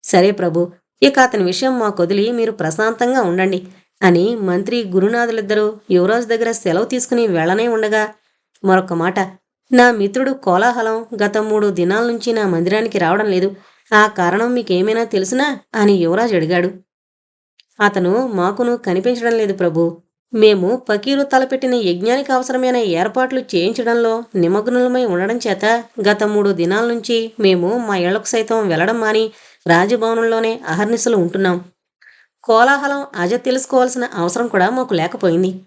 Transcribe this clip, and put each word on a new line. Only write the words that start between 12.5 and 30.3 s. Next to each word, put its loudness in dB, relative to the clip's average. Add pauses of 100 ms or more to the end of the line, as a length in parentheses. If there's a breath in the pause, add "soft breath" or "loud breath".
రావడం 2
లేదు. 0 (380 loud breath)
ఆ 6
కారణం 0
మీకేమైనా 0
తెలుసునా -2 (160)
అని 4
యువరాజు 2
అడిగాడు. 0 (1080)
అతను 2
మాకును -2
కనిపించడం -2
లేదు 0
ప్రభు. -2 (320)
మేము 4
పకీరు -2
తలపెట్టిన 0
యజ్ఞానికి 0
అవసరమైన 0
ఏర్పాట్లు -2
చేయించడంలో -2 (100)
నిమగ్నులమై 0
ఉండడం -2
చేత -2 (240)
గత 2
మూడు 2
దినాల 0
నుంచి -2
మేము 2
మా -2
ఇళ్లకు -2
సైతం -2
వెళ్లడం 0
మాని 0 (380 loud breath)
రాజభవనంలోనే 0